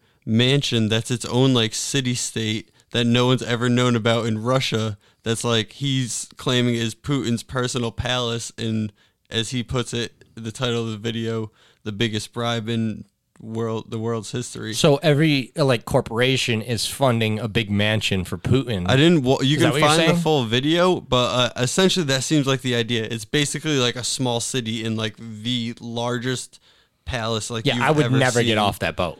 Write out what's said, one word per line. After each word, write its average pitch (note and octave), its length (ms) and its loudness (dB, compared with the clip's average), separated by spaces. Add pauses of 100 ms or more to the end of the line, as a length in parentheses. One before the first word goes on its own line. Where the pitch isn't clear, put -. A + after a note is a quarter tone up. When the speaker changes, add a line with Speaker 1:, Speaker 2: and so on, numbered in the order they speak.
(240)
Speaker 1:
mansion A#2+ 640 2
that's A2 220 -2
its A#2+ 140 -4
own, B2+ 300 4
like, A2 200 2
city B2+ 400 -2
state A2 560 -6 (220)
that A#2+ 140 0
no B2 200 4
one's B2+ 160 2
ever A#2+ 260 -2
known B2 280 4
about A#2 300 2
in A2 160 -2
Russia. A2+ 560 -2 (260)
That's, A2+ 180 -2
like, A2+ 300 0
he's C3 640 -4
claiming B2 400 0
is A#2 180 -2
Putin's A#2+ 480 -2
personal B2 480 -4
palace, A#2+ 640 -4
and A2 360 -4 (360)
as A2+ 220 -4
he B2 140 -4
puts B2 280 -4
it, A#2 200 -6 (240)
the A2+ 160 -10
title A#2 320 -2
of A2+ 80 -6
the A2 40 -8
video, A2+ 540 -6 (320)
The G#2+ 100 -10
biggest G#2+ 400 -4
bribe A#2 360 -4
in A2+ 360 -4 (360)
world, A2+ 500 -6
the A#2 80 -8
world's A2+ 340 -4
history. A2 420 -8
Speaker 2:
So C#3 220 4
every, D3 640 2
uh, D3+ 60 2
like, B2+ 200 2
corporation A#2+ 800 0
is A2+ 240 -4
funding A2+ 520 2
a A#2+ 100 -4
big G#2 220 0
mansion G#2 540 2
for F2+ 140 -8
Putin. A2+ 500 0
Speaker 1:
I B2+ 80 4
didn't D#3+ 260 6
wa-, B2+ 180 4
you C3+ 160 2
Speaker 2:
Is E3+ 60 2
that E3 40 4
Speaker 1:
can - 60 2
Speaker 2:
what C#3 80 0
you're D3+ 80 4
Speaker 1:
find D#3+ 140 4
the E3 60 4
Speaker 2:
saying? F3 120 4
Speaker 1:
full D#3 240 2
video, D#3 560 2
but, - 160 0 (400)
uh, B2 60 0
essentially F#3 440 2
that C3 160 0
seems D3 240 2
like C3 160 0
the B2 120 -2
idea. A#2 300 -2
It's A2+ 200 -8
basically, D3 540 -2
like, A#2+ 180 0
a A#2+ 80 -8
small A#2+ 360 -2
city A2+ 440 -4
in, A2 120 -2
like, A2 220 -6
the A2+ 600 -6
largest A#2+ 800 -6 (460)
palace, A2+ 440 -4
like, A2+ 160 -4
Speaker 2:
Yeah, C3 100 4
Speaker 1:
you've B2 80 0
Speaker 2:
I C#3+ 80 4
would D3+ 140 4
Speaker 1:
ever B2+ 100 2
Speaker 2:
never B2+ 240 2
Speaker 1:
seen. A#2+ 60 4
Speaker 2:
get A2 120 2
off G#2 220 2
that E2 160 -2
boat. F2 240 -4